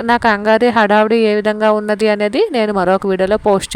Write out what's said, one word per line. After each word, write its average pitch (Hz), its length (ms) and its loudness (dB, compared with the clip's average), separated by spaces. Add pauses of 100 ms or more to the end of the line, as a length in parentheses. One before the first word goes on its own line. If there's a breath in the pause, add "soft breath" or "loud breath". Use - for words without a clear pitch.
నా 240 60 2 (120)
కంగారు 220 500 2
హడావిడి 214 400 2 (120)
ఏ 208 100 0
విధంగా 214 400 0
ఉన్నది 214 340 -2
అనేది 208 300 -2 (120)
నేను 214 220 0
మరొక 190 340 0
వీడియోలో 190 260 0 (100)
పోస్ట్ 196 280 0